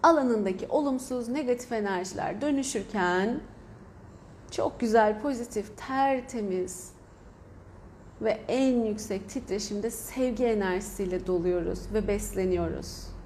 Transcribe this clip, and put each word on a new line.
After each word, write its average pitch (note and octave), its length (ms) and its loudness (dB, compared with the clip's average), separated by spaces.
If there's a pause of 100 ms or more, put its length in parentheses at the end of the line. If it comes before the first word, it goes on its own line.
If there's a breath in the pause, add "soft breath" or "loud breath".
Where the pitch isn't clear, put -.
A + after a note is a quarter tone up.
Alanındaki A#3 640 6
olumsuz, B3+ 600 0
negatif B3 440 0
enerjiler F#3+ 720 -2
dönüşürken A3 960 2 (1120)
çok - 280 -2
güzel, G#3+ 420 4
pozitif, A#3+ 560 -4
tertemiz B3 1160 -2 (1300)
ve G#3+ 240 2
en B3+ 380 4
yüksek G#3 440 -4
titreşimde G#3 600 -4
sevgi B3 540 0
enerjisiyle F#3+ 800 0
doluyoruz F3+ 680 0
ve G#3 140 2
besleniyoruz. F#3 1000 -2 (180)